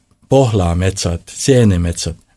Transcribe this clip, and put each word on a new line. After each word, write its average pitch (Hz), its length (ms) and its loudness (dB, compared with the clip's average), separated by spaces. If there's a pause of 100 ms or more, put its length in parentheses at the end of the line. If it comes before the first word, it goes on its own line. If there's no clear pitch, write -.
(280)
pohlametsad, 92 960 0
seenemetsad. 90 880 0 (220)